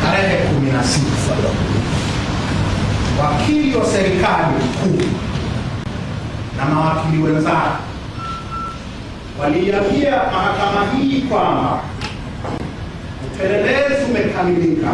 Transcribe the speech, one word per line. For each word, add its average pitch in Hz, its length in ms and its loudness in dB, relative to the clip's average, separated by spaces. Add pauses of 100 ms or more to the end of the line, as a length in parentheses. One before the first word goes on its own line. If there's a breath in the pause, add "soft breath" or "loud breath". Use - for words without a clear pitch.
tarehe 190 320 2
kumi 139 340 2
na 131 120 2
sita, 131 500 2 (1900)
wakili 294 520 2
wa 214 100 4
serikali 180 600 2 (180)
mkuu 127 420 2 (1500)
na 135 80 0
mawakili 156 580 2
wenzake 156 540 2 (1600)
waliambia 196 680 2
mahakama 196 760 0 (120)
hii 269 240 2
kwamba - 580 0 (1500)
upelelezi 247 840 0
umekamilika 170 840 2